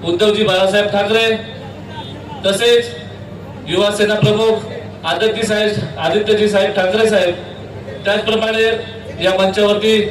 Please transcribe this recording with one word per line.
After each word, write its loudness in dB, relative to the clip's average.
उद्धवजी 2
बाळासाहेब 4
ठाकरे, 2
तसेच 2
युवा 2
सेना 2
प्रमुख 0
आदित्य 0
साहेब, -2
आदित्यजी 2
साहेब 2
ठाकरे 2
साहेब, 2
त्याचप्रमाणे 0
या 4
मंचावरती 4